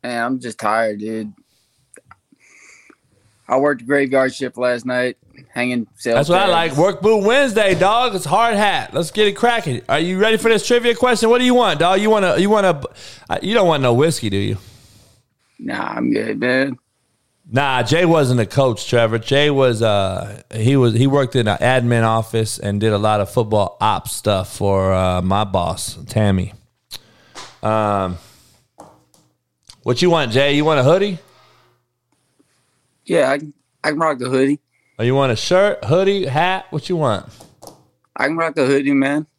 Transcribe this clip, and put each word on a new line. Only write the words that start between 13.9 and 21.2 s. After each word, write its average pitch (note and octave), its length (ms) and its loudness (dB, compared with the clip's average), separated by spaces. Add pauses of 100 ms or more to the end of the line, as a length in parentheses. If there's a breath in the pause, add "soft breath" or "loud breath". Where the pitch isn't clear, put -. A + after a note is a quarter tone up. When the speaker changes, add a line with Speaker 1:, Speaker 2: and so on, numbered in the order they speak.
Speaker 2:
whiskey, C3 360 2
do G2 80 -2
you? G2+ 200 -2 (1000 soft breath)
Speaker 1:
Nah, - 360 -8
I'm - 160 -2
good, A2 280 -4
man. C3 380 -2 (760)
Speaker 2:
Nah, C3 300 0
Jay D#3+ 220 0
wasn't C#3+ 340 2
a G#2+ 60 0
coach, C3 420 0
Trevor. A#2 320 2
Jay C#3+ 300 0
was, B2+ 320 2
uh, G2+ 600 -2 (120)
he A#2 240 2
was, A#2+ 160 4
he A#2 120 2
worked C#3 300 0